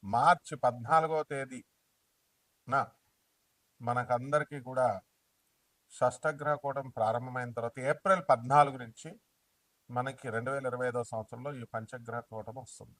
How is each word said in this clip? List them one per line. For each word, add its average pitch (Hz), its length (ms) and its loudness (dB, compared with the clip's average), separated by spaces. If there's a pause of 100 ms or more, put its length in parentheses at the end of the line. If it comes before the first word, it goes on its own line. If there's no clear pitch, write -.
(140)
మార్చి 156 400 4 (100)
పద్నాలుగవ 151 560 2 (120)
తేదీన - 1400 -12 (1120)
మనకందరికీ 127 720 0 (100)
కూడా 127 200 2 (1080)
షష్టగ్రహ 147 560 0 (100)
కూటమి 135 340 -6
ప్రారంభమైన 120 580 0
తర్వాత 117 220 -6 (140)
ఏప్రిల్ 190 400 2
పద్నాలుగు 131 520 6
నుంచి 117 260 -16 (840)
మనకి 131 380 -2
రెండు 117 200 -2
వేల 135 160 -2
ఇరవై 127 200 -2
ఐదవ 120 220 0
సంవత్సరంలో 120 380 -6 (120)
ఈ - 20 -10 (100)
పంచగ్రహ 117 460 -6 (120)
కూటమి 110 320 -10
వస్తుంది. - 360 -20